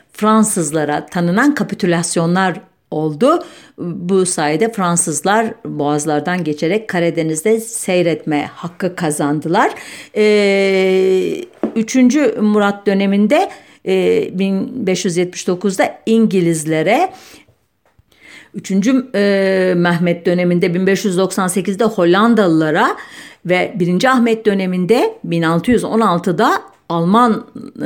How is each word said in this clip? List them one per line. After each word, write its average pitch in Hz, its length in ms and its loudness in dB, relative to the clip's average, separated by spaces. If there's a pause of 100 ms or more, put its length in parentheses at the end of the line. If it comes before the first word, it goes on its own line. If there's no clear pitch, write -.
(120)
Fransızlara 160 920 0
tanınan 190 480 0
kapitülasyonlar 175 1080 -2 (300)
oldu. 156 540 0 (340)
Bu 175 480 -2
sayede 165 460 -2
Fransızlar 190 840 -2 (100)
boğazlardan 151 800 -2
geçerek 160 440 -2
Karadeniz'de 170 720 0
seyretme 170 920 -2
hakkı 180 420 -8
kazandılar. 156 720 0 (460)
Ee, 190 1300 2 (320)
üçüncü 247 640 2
Murat 208 460 0
döneminde, 202 640 2 (360)
e, 180 420 0 (100)
bin 190 480 -4
beş 180 180 -2
yüz 175 120 -2
yetmiş 180 300 -4
dokuzda 190 600 -2
İngilizlere, 180 1040 2 (1400)
üçüncü 202 600 0
e, 190 640 2
Mehmet 175 500 0
döneminde 175 480 2
bin 185 120 0
beş 190 180 0
yüz 185 140 0
doksan 185 300 0
sekizde 190 360 -2
Hollandalılara 196 1120 2 (500)
ve 180 280 0
birinci 180 340 0
Ahmet 233 380 2
döneminde 196 680 0 (100)
bin 170 180 -2
altı 165 280 0
yüz 220 140 2
on 220 160 0
altıda 196 640 0 (260)
Alman 190 580 2 (400)